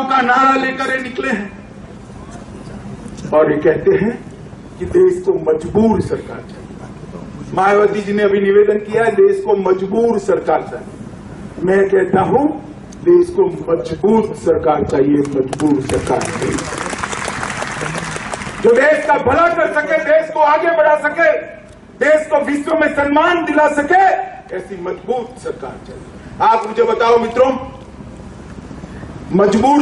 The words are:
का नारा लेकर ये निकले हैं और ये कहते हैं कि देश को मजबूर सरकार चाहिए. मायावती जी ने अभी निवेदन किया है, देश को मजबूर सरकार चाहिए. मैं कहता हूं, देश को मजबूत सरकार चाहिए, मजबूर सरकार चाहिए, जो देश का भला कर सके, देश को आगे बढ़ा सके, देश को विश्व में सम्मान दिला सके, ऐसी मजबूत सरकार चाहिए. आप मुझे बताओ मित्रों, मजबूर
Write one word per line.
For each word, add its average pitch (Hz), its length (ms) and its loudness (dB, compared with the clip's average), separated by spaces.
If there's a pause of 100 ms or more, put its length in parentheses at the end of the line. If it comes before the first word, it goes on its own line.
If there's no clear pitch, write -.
का 262 200 2
नारा 262 340 4
लेकर 262 280 -4
ये 262 120 -2
निकले 262 280 -6
हैं 202 180 -4 (1800)
और 151 200 4
ये 147 160 0
कहते 190 320 2
हैं 226 160 0 (640)
कि - 160 -8
देश 180 320 4
को 180 160 2
मजबूर 170 640 2
सरकार - 400 -8
चाहिए. - 1040 -16
मायावती 202 480 4
जी 196 120 -4
ने 208 180 2
अभी 202 100 2
निवेदन 208 480 4
किया 226 160 2
है, 202 160 2
देश 196 240 4
को 220 60 0 (100)
मजबूर 196 600 0
सरकार 160 500 0
चाहिए. - 180 -12 (800)
मैं 196 180 4
कहता 180 440 2
हूं, 262 140 4 (600)
देश 175 300 6
को 190 80 4 (240)
मजबूत 185 600 0 (120)
सरकार 156 500 2
चाहिए, 143 400 2
मजबूर 135 540 0
सरकार - 420 -2
चाहिए, - 320 -4 (2000)
जो 233 100 6
देश 294 320 4
का 294 160 2
भला 320 340 2
कर 311 180 2
सके, 302 240 0 (120)
देश 320 240 4
को 311 60 -2 (100)
आगे 330 260 2
बढ़ा 302 240 4
सके, 311 300 2 (760)
देश 302 240 4
को 302 180 2
विश्व 285 240 -2 (120)
में 302 140 4
सम्मान 294 400 4 (100)
दिला 302 260 4
सके, 359 320 4 (540)
ऐसी 196 240 -10
मजबूत 220 460 -6 (120)
सरकार - 360 -10 (100)
चाहिए. - 220 -18 (420)
आप 226 180 4
मुझे 226 180 0
बताओ 233 340 4
मित्रों, 247 320 2 (1800)
मजबूर 254 460 4